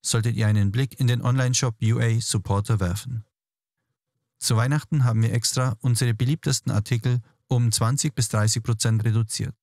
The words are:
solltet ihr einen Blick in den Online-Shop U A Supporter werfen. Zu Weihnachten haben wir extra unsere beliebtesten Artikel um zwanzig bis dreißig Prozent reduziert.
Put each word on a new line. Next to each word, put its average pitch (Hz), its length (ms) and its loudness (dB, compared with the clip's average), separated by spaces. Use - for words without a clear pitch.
solltet 113 360 0
ihr 110 100 0
einen 104 240 2
Blick 123 300 -2
in 131 60 2
den 120 160 0
Online-Shop 127 600 0
U 113 160 2
A 117 220 2
Supporter 101 580 0
werfen. 98 460 -4
Zu - 180 0
Weihnachten 139 460 0
haben 117 200 2
wir 113 100 2
extra 120 480 -2
unsere 120 340 0
beliebtesten 131 560 -2
Artikel 117 500 0
um 120 240 2
zwanzig 131 420 0
bis 123 140 -2
dreißig 110 340 0
Prozent 110 400 0
reduziert. 110 600 -2